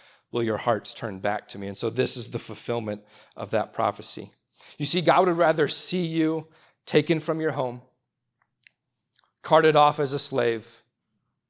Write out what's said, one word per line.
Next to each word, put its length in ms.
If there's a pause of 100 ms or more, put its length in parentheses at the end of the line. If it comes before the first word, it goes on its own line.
(300)
will 120
your 140
hearts 360
turn 240
back 320
to 80
me." 100
And 100
so 120
this 260
is 140
the 100
fulfillment 600 (340)
of 140
that 240
prophecy. 560 (480)
You 80
see, 160
God 240
would 100
rather 320
see 380
you 440 (360)
taken 340
from 220
your 120
home, 280 (1600)
carted 340
off 240
as 140
a 60
slave, 640 (680)